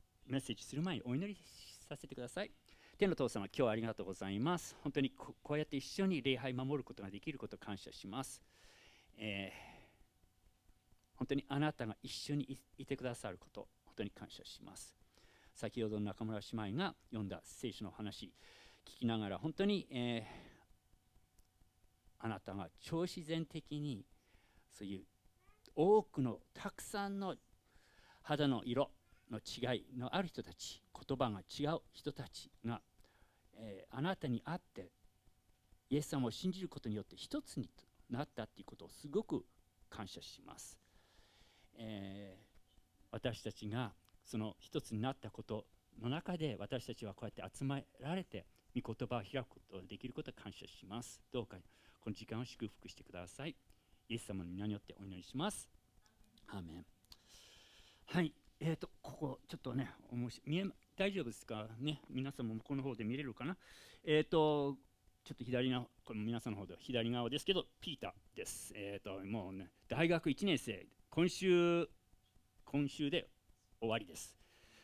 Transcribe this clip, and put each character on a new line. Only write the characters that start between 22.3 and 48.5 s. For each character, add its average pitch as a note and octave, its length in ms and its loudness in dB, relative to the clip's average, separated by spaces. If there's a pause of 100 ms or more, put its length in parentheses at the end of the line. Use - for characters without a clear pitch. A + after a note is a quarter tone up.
た G2 160 -6
が F#2+ 240 -4
超 E3 240 -2
自 F3+ 220 -2
然 E3 200 0
的 D3+ 360 -6
に、 C3 260 -2 (640)
そ - 140 -10
う - 20 -4
い F#2+ 120 -4
う F#2+ 40 -12 (720)
多 G3 300 10
く - 180 0
の、 A#2 160 4 (160)
た - 160 -6
く - 100 -10
さ G3+ 280 -2
ん G3 100 -2
の F#3+ 180 0 (840)
肌 D3 240 4
の B2 180 6
色 B2+ 280 4 (400)
の A2 60 -2
違 A#2+ 400 0
い - 80 -10 (100)
の B2 180 -2
あ F#3+ 80 4
る F3+ 60 -4
人 - 160 -6
た - 100 -14
ち、 - 260 -10 (140)
言 - 220 -2
葉 B2+ 120 6
が G2+ 120 -2
違 D3 340 0
う - 60 0 (120)
人 - 200 -6
た C3 160 -10
ち - 240 -14 (120)
が、 A#2 160 -2 (760)
え G2+ 340 -10
ー、 A#2 60 -12
あ B2+ 40 -2
な F#3 140 2
た D#3 140 -2
に A#2 140 2
会 E3+ 160 -2
っ - 20 -18
て、 - 320 -14 (960)
イ C3+ 60 8
エ D3 60 6
ス - 80 -8
様 C3 180 4
を - 20 2
信 F3+ 220 2
じ F#3 80 -8
る F3+ 80 -4
こ - 100 -12
と - 100 -4
に G#2+ 60 2
よ G#2 80 0
っ - 20 -16
て - 120 -18
一 - 260 -4
つ - 160 -8
に B2 100 -2 (400)
な B2+ 140 0
っ D3 60 -6
た - 160 -6
っ - 40 -6
て - 120 -18
い - 20 -14
う - 40 -20
こ - 100 -14
と E2+ 80 -16
を E2 40 -14
す - 200 -14
ご F3+ 160 2
く - 200 0 (460)
感 G2 160 -8
謝 - 160 -12
し - 180 -14
ま - 160 -16
す。 - 220 -14 (960)
え G2+ 640 -8
ー、 - 40 -20 (680)
私 A2+ 320 -2
た G#2+ 100 -4
ち - 160 -8
が A2 240 -2 (320)
そ - 120 -6
の G#2+ 240 -2
一 - 220 -4
つ - 100 -14
に G#2+ 80 0
な C3 120 2
っ - 60 -12
た G#2 120 -10
こ - 120 -10
と G#2+ 240 -4 (320)
の A#2 120 -2
中 F3 260 -2
で、 D3+ 220 0
私 A#2 260 -4
た A#2 100 -6
ち A#2 120 -8
は F#2+ 80 -6
こ - 120 -10
う G#2 80 -8
や F#2 120 -8
っ - 40 -10
て - 80 -14
集 C#3 60 -2
め C#3 220 0 (120)
ら D3 160 -2
れ F#3 100 -2
て、 F#2+ 200 -8 (340)